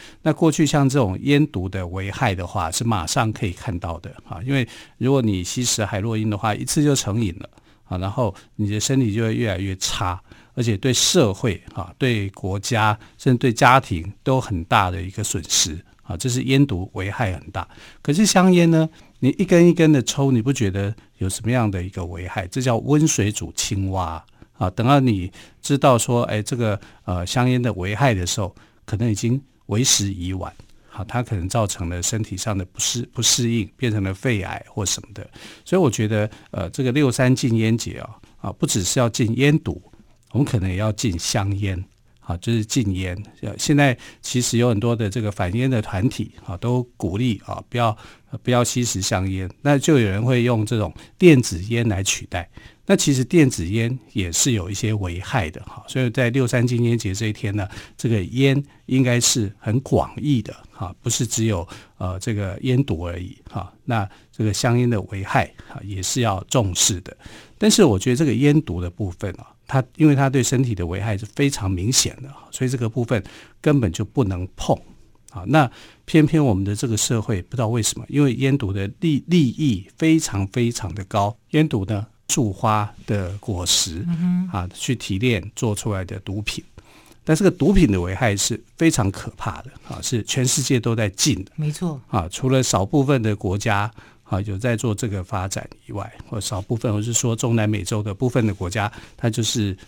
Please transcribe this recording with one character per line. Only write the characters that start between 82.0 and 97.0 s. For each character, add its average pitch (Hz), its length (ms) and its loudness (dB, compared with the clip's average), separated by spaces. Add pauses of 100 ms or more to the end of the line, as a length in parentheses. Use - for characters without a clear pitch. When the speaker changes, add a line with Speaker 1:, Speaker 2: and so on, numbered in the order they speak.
Speaker 1:
树 113 240 0
花 107 400 0 (140)
的 98 320 -2
果 90 260 -6
实， - 440 -2
Speaker 2:
嗯 180 420 0
哼。 107 80 -4
Speaker 1:
啊， 90 160 -4
去 - 200 -4
提 - 240 -4
炼 117 240 0 (140)
做 110 180 -2
出 104 200 -4
来 95 100 -6
的 92 160 -10
毒 98 220 -8
品。 - 200 -8 (640)
但 156 100 2
这 185 80 2
个 185 80 6
毒 151 220 4
品 175 180 6
的 98 80 4
危 90 160 -2
害 104 220 0
是 - 260 -4 (140)
非 165 140 4
常 101 200 2
可 - 260 -8
怕 - 260 -8
的， - 80 -18 (180)
啊， - 140 -12
是 110 220 -2
全 - 220 0
世 139 140 0
界 131 180 2
都 117 160 0
在 113 160 0
禁 95 340 0
的。 - 120 -20
Speaker 2:
没 151 140 -2
错。 151 280 -4 (100)
Speaker 1:
啊， 90 220 -2
除 127 200 -2
了 131 120 4
少 98 220 2
部 139 180 2
分 131 200 2
的 107 120 0
国 95 220 -2
家， 104 340 -2 (340)
啊， 101 180 -2
有 101 160 -6
在 117 180 0
做 110 180 -2
这 117 140 -4
个 98 160 -6
发 95 240 -6
展 - 180 -8 (200)
以 120 60 -12
外， 104 200 -10 (160)
或 113 100 -8
少 101 220 -6
部 117 160 -4
分， 110 160 -2
我 104 80 0